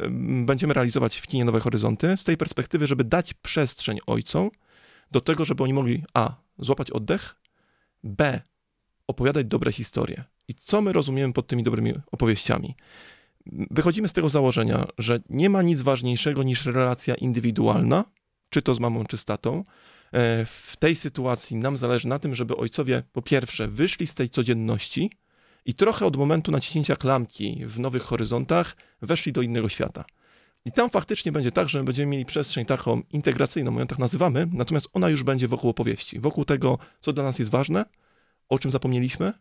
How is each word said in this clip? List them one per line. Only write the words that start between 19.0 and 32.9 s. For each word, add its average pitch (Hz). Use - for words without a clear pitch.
czy 117
z -
tatą. 120
E, 196
w -
tej 160
sytuacji 127
nam 135
zależy 123
na 139
tym, 135
żeby 117
ojcowie 123
po 123
pierwsze 127
wyszli 151
z -
tej 123
codzienności 117
i 123
trochę 202
od 156
momentu 156
naciśnięcia 143
klamki 131
w 113
Nowych 127
Horyzontach 123
weszli 160
do 127
innego 117
świata. -
I -
tam 240
faktycznie -
będzie 135
tak, 175
że 139
będziemy 139
mieli 131
przestrzeń 131
taką 123